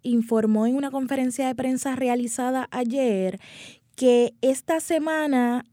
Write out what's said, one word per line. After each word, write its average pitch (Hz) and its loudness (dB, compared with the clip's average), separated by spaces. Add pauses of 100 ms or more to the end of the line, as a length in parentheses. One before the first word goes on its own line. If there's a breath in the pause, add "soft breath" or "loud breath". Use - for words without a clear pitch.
informó 226 2
en 247 0
una 277 -4
conferencia 262 -2
de 254 -2
prensa 254 -2
realizada 247 -2
ayer 226 0 (560 loud breath)
que 240 4
esta 269 0
semana 302 0